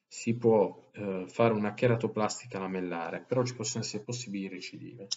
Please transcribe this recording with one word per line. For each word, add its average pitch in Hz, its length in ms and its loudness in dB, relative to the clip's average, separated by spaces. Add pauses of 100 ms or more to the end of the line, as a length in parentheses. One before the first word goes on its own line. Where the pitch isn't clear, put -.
si - 300 -2
può, 110 560 4
eh, 95 340 -4
fare 117 280 4
una 104 200 0
cheratoplastica 110 840 0
lamellare, 90 640 -4
però 123 180 2
ci 123 120 -4
possono 110 260 -4
essere - 220 -8
possibili 101 440 -6
recidive. 98 680 -12